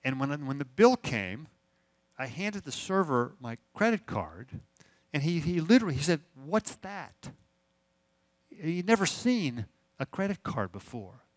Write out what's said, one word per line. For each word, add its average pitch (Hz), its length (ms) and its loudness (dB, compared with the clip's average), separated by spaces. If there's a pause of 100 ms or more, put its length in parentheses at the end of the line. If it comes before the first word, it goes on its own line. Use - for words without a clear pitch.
And 131 160 -2
when, 143 280 -2
when 139 120 -4
the 143 60 -4
bill 233 320 6
came, 110 520 -6 (680)
I 135 100 -6
handed 190 380 -6
the 135 80 -8
server 156 680 2
my 117 160 -8 (180)
credit 220 300 2
card, 90 440 -6 (640)
and 143 100 0
he, 170 180 0
he 175 180 0
literally, 185 360 6
he 135 80 -2
said, 156 180 2 (240)
"What's 190 320 -2
that?" - 540 -14 (1200)
He'd 175 360 -4
never 208 200 6
seen 156 580 0 (340)
a 135 60 -2
credit 196 380 -4
card 95 280 -4
before. 101 540 -12 (120)